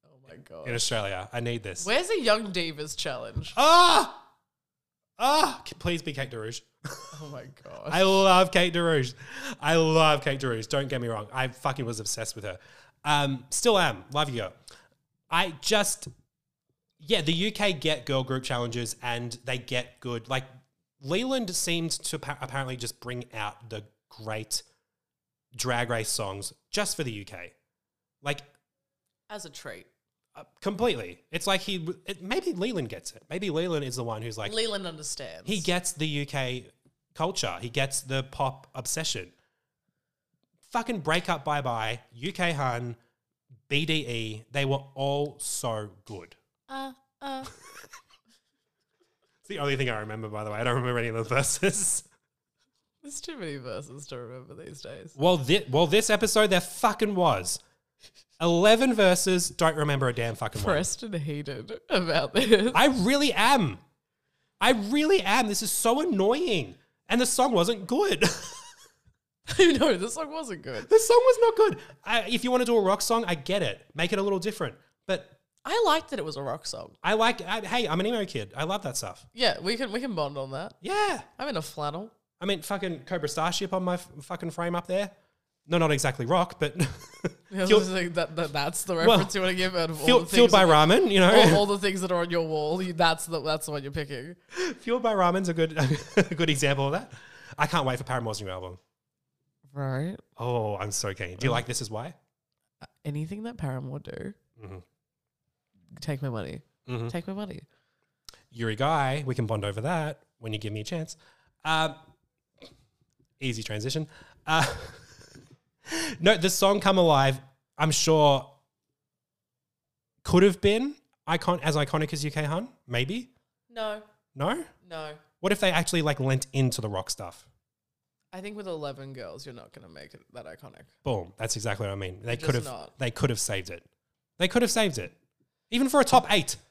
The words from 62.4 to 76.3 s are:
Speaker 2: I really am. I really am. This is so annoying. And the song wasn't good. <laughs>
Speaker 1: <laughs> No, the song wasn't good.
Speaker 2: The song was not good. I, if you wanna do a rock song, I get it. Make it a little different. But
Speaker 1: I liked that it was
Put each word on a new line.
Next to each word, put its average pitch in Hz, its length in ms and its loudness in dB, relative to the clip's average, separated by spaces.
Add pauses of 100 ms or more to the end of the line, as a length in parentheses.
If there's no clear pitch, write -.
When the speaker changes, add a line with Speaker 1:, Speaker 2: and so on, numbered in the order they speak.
Speaker 2:
I 247 120 8
really 269 460 2
am. 208 460 4 (840)
I 233 100 6
really 294 520 4
am. 214 240 4
This 202 160 -2
is 208 80 -4
so 240 300 2
annoying. 220 720 0 (320)
And 233 120 2
the 247 60 4
song 262 260 2
wasn't 196 360 2
good. 359 420 2
<laughs> - 40 -2
Speaker 1:
<laughs> - 0 - (1200)
No, 311 400 6
the 226 140 -6
song 302 200 -8
wasn't 254 300 -10
good. 113 260 -10
Speaker 2:
The 440 120 8
song 466 260 6
was 494 160 8
not 453 140 4
good. 415 220 4 (260)
I, 226 160 0 (100)
if 240 140 0
you 247 80 2
wanna 247 140 4
do 233 120 4
a 214 40 4
rock 196 200 2
song, 233 260 0
I 175 60 0
get 175 300 -2
it. 110 200 -6 (120)
Make 175 180 0
it 196 60 0
a - 20 0
little 196 160 -2
different. 175 380 -6 (320)
But - 200 -4 (380)
Speaker 1:
I 440 220 0
liked 320 240 0
that 247 80 -6
it 156 60 -6
was 147 120 -8